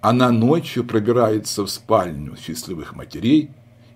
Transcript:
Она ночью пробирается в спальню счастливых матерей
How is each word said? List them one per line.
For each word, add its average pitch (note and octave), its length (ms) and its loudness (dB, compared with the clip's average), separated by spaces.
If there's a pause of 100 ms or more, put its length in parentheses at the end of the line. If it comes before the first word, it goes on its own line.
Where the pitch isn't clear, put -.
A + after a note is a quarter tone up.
Она B2 300 4
ночью B2+ 520 2
пробирается A2 800 0
в F#2 60 -6
спальню D#2+ 680 -2
счастливых D#2+ 580 -10
матерей D3 560 -2 (440)